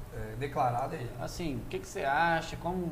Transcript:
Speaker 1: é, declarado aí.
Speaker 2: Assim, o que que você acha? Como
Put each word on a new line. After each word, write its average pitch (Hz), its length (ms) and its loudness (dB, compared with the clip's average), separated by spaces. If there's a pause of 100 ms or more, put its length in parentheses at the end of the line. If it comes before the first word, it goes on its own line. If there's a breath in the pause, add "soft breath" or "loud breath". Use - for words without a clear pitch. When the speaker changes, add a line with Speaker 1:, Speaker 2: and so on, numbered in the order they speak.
(160)
Speaker 1:
é, 110 220 -4
declarado 135 580 2
aí. 123 140 -4 (100)
Speaker 2:
Assim, 160 460 -2
o - 40 -8
que 185 100 -2
que 185 80 -8
você - 180 -2
acha? 160 500 4
Como 180 360 0